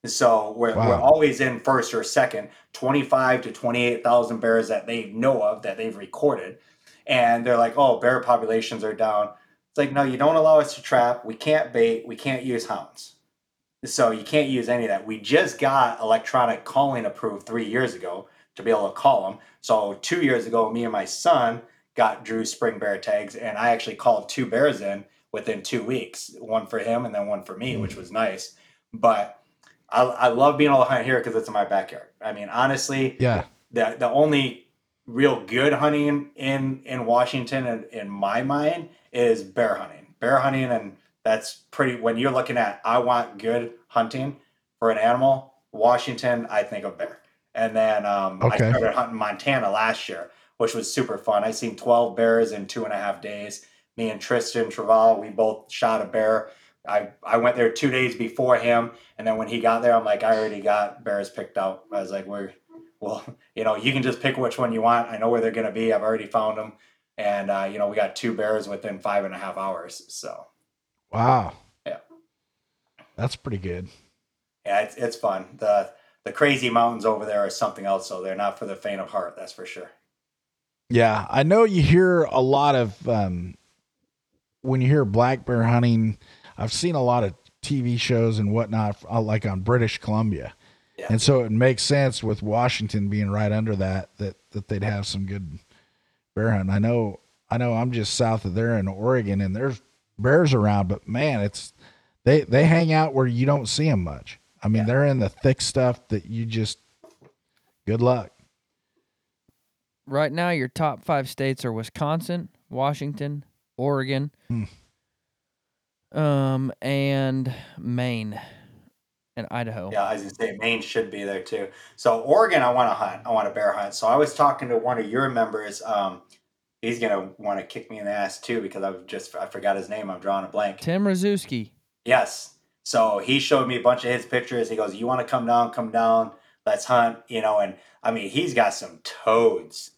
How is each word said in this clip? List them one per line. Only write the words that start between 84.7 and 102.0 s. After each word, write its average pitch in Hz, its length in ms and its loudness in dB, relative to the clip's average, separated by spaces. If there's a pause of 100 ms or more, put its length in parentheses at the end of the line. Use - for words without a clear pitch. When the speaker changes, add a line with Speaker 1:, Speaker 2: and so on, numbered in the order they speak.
Speaker 2:
you 127 60 4
hear 143 160 6
black 120 420 2
bear 117 180 2
hunting, 113 540 4 (400)
I've 107 160 -4
seen 170 220 -2
a 135 80 0
lot 123 200 4
of 95 100 -2 (280)
T 139 200 -2
V 120 160 0
shows 113 420 2
and 101 140 0
whatnot, 110 440 -2 (140)
uh, 113 100 0
like 107 240 -2
on 95 160 -2
British 113 360 2
Columbia. 107 560 -2 (440)
Speaker 1:
Yeah. - 120 -12
Speaker 2:
And 113 120 2
so 135 220 6
it 110 80 -4
makes 123 320 4
sense 139 400 2
with 107 180 -2
Washington 107 680 0
being 104 200 0
right 104 220 0
under 110 240 0
that, 95 440 -4
that, 98 180 -6 (140)
that 101 180 -8
they'd 101 140 -2
have 104 220 -4
some 98 200 -6
good 95 340 -10 (760)
bear 113 160 0
hunting. 95 220 0
I 101 60 2
know, 110 400 0 (300)
I 117 80 -2
know 120 160 0
I'm 120 180 -2
just 113 240 -2
south 113 300 0
of 92 80 -4
there 113 240 0
in 95 100 0
Oregon, 101 540 0
and 95 140 -2
there's 123 260 -4 (360)
bears 139 360 4
around, 104 360 4
but - 180 -4
man, 127 340 0
it's, - 320 -6 (520)